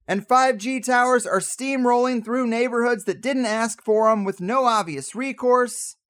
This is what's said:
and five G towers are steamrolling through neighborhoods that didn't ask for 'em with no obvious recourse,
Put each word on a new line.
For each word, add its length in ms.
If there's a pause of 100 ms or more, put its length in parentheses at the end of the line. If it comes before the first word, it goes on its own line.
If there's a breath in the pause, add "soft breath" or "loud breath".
and 180
five 320
G 220
towers 440
are 140
steamrolling 840
through 240
neighborhoods 560
that 180
didn't 240
ask 340
for 300
'em 140
with 160
no 240
obvious 500
recourse, 800 (160)